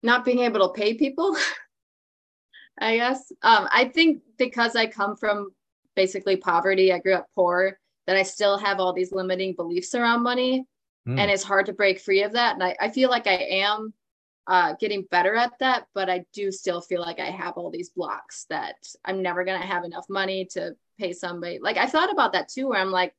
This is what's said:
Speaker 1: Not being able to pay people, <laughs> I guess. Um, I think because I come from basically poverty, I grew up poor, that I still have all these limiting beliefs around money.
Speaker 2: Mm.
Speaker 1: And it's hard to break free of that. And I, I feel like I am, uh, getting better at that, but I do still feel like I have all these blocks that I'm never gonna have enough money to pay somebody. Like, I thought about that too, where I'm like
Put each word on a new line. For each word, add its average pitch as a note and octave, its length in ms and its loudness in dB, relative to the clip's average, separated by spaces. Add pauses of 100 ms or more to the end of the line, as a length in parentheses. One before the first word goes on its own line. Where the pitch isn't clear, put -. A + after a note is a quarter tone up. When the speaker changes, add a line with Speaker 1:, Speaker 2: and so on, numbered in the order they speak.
Speaker 1:
Not A#3+ 220 2
being B3 160 2
able A3+ 280 0
to F#3 120 -4
pay G#3+ 140 2
people, D#4 420 0
<laughs> - 1400 -10
I A3+ 180 0
guess. B3 360 -2 (100)
Um, - 280 6
I B3 160 4
think D#4 360 2 (140)
because A#3 400 0
I A3 100 2
come G#3+ 300 -4
from G#3 380 -4 (400)
basically F#3+ 420 0
poverty, F#3 560 2
I F3 60 2
grew F#3+ 160 2
up F3+ 200 -2
poor, F#3 440 2 (280)
that F#3+ 100 2
I G3 60 4
still G3+ 360 0
have G3 220 0
all F3+ 120 2
these F3+ 200 -2
limiting F#3 420 -2
beliefs F3 400 -6
around A#3+ 280 2
money. B3+ 420 0 (440)
Speaker 2:
Mm. B2+ 120 -2
Speaker 1:
And G3+ 100 2
it's G3 140 2
hard G3 220 2
to G3+ 60 -6
break F#3+ 280 2
free G3 220 2
of G#3 100 -2
that. A#3+ 220 2
And F#3 80 -4
I, F3+ 180 -2
I G#3 100 -2
feel C4 200 2
like A#3 160 0
I F#3+ 100 4 (260)
am, G#3+ 320 -2 (540)
uh, F3 300 4
getting G3+ 320 -4
better F3+ 240 2
at A#3+ 240 0
that, B3+ 360 0
but F#3+ 140 -2
I F3+ 240 -2
do G3 200 -4
still F3 280 -4
feel F3 200 -4
like E3 180 -8
I D#3 120 -6
have F3 260 -8
all F3 140 -8
these E3+ 200 -10
blocks - 580 -10
that C3+ 280 -6 (280)
I'm F#3+ 180 -4
never F3+ 220 -2
gonna F#3 200 -4
have F3+ 200 -6
enough E3+ 240 -12
money F#3+ 440 -4
to F3 240 -8 (220)
pay F#3 140 -6
somebody. F3 480 -10
Like, G#3+ 160 -2
I G3+ 100 2
thought E4 260 2
about B3 220 2
that F3 140 0
too, C4 200 -6
where G#3 120 0
I'm F#3+ 120 0
like F3+ 260 0